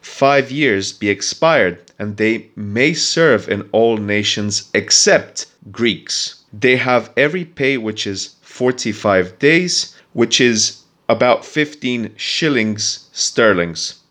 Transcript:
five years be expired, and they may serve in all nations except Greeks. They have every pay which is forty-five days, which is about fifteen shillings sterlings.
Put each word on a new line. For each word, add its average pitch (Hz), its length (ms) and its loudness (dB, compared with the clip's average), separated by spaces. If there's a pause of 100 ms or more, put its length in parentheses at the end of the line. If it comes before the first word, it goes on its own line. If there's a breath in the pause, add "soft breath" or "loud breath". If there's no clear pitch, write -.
five 139 520 2
years 123 400 0
be 104 180 -2
expired, 101 720 0 (160)
and 104 180 -8
they 110 380 0
may 113 400 0
serve 156 540 0
in 101 240 -4
all 113 240 2
nations 104 760 -4
except - 760 2 (260)
Greeks. - 800 -4
They 123 240 2
have 120 400 0
every 156 280 0
pay 139 320 -2
which 107 300 -6
is 98 340 -8
forty-five 104 1000 0
days, 165 540 0 (200 loud breath)
which 120 260 0
is 117 400 0 (280)
about 120 360 2
fifteen 123 720 -4
shillings 110 960 -2
sterlings. 87 880 0 (100)